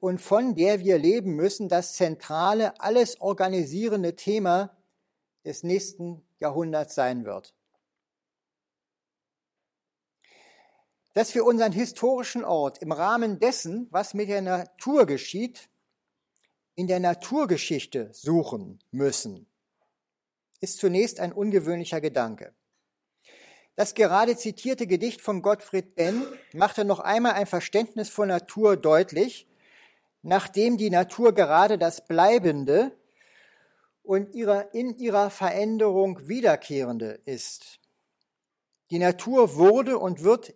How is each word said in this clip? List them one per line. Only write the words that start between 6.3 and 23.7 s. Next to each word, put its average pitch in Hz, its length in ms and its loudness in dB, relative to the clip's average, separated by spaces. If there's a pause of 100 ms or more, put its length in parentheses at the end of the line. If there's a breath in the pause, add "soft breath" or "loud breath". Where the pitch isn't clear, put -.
Jahrhunderts 151 560 -4
sein 127 300 -2
wird. 98 300 -12 (3500 soft breath)
Dass 226 200 0
wir 226 120 2
unseren 226 260 4
historischen 240 720 -2
Ort 147 380 -2
im 160 100 -6
Rahmen 208 460 0
dessen, 240 520 -2
was 190 220 -4
mit 202 160 -4
der 202 140 -2
Natur 185 640 0
geschieht, 175 640 -8 (1040)
in 180 140 -4
der 180 120 0
Naturgeschichte 170 1120 -2
suchen 131 680 -4 (100)
müssen, 127 560 -4 (1120)
ist - 160 -8
zunächst 202 440 0
ein 175 120 -4
ungewöhnlicher 175 680 -2
Gedanke. 120 520 -4 (1200 soft breath)